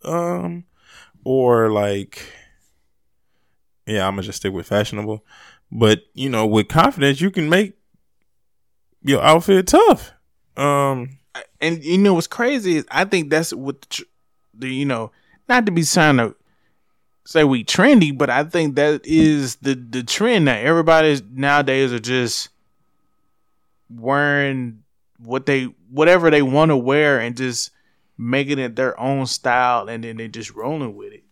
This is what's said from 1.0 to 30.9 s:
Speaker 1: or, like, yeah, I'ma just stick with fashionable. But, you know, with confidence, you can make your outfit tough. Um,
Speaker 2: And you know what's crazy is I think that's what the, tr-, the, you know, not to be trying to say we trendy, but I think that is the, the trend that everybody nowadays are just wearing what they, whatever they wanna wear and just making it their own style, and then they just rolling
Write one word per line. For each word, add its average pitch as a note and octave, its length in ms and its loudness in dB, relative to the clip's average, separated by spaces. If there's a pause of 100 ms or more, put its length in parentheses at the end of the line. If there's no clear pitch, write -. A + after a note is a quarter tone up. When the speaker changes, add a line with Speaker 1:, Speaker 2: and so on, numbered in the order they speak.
Speaker 1:
or, A#2+ 480 2
like, G2+ 500 -4 (1700)
yeah, G2+ 200 -2
I'ma G2 140 -4
just G2 160 -12
stick F#2+ 160 -6
with E2+ 140 -10
fashionable. G#2 580 -4 (460)
But, A2 300 2 (120)
you C3+ 160 -8
know, A2 160 0
with G#2+ 220 2
confidence, D3 540 2
you F#3+ 100 0
can D#3 180 -2
make F#3+ 240 0 (1300)
your C3+ 220 2
outfit F3+ 420 4
tough. F#4+ 460 4 (460)
Um, C#3 600 -2 (440)
Speaker 2:
And E3 220 -4
you E3+ 140 0
know G3 180 4
what's E3 120 -2
crazy A#3 500 -2
is C#3 120 -4
I E3+ 160 0
think F3 240 -2
that's D#3 240 -2
what C3+ 280 -10
the, - 60 -20
tr-, - 160 -12 (500)
the, A#2+ 200 -12
you C#3 120 -4
know, A2+ 260 -6 (360)
not B3 200 2
to G3 40 0
be E3+ 120 0
trying D3+ 340 4
to A#2 180 -2 (920)
say D#3+ 200 2
we B2+ 180 0
trendy, F3+ 540 4
but C3+ 120 0
I C3 160 0
think D#3+ 300 -2
that D3 300 0
is D3+ 520 0
the, C3+ 180 -4
the B2 280 -10
trend G3+ 440 0
that A#2 180 -2
everybody D#3 560 4 (100)
nowadays C3+ 640 0
are A#2+ 60 -6
just A#2+ 500 -4 (1400)
wearing C3 920 -2 (340)
what B2 280 -6
they, C3+ 180 0 (280)
whatever E3 380 4
they D3 120 4
wanna C#3+ 360 2
wear C#3 420 2
and A#2+ 160 -6
just B2+ 360 -6 (460)
making C3+ 420 -4
it A#2 160 -8
their C3 240 -4
own C3+ 260 -4
style, B2 600 -2
and A2+ 160 -10
then A2+ 140 -12
they A2+ 100 -12
just A2 260 -14
rolling B2 420 -8